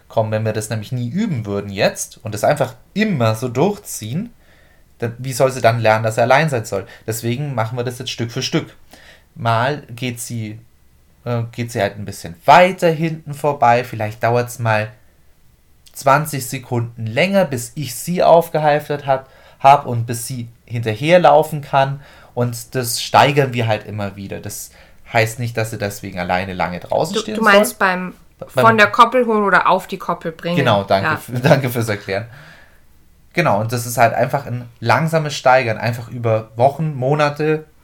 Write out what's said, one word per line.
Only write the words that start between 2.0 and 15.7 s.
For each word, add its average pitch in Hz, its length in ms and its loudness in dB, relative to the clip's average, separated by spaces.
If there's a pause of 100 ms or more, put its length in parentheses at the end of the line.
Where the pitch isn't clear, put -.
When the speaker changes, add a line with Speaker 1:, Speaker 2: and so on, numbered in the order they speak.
Speaker 1:
und 104 100 -8
das 101 100 -4
einfach 131 300 0 (200)
immer 156 400 0
so 123 140 -6
durchziehen, 151 840 -4 (640)
dann, 117 200 -6
wie 127 140 -8
soll 131 180 2
sie 123 100 -6
dann 117 200 4
lernen, 110 240 4
dass 110 100 -2
sie 123 80 2
allein 135 260 4
sein 123 160 -4
soll? 98 220 -6 (200)
Deswegen 120 480 -4
machen 113 220 -4
wir 123 80 -2
das 120 140 -8
jetzt 123 120 -10
Stück 117 200 -6
für 131 120 -6
Stück. - 320 -4 (600)
Mal 117 560 -2
geht 120 300 -6
sie, 110 400 -8 (640)
äh, 120 260 -4
geht 120 220 -8
sie 117 80 -2
halt 98 160 0
ein 104 80 -10
bisschen 95 400 -12
weiter 180 460 6
hinten 160 440 -4
vorbei, 127 480 2
vielleicht 110 400 -8
dauert's 120 380 0
mal 110 300 0 (1000)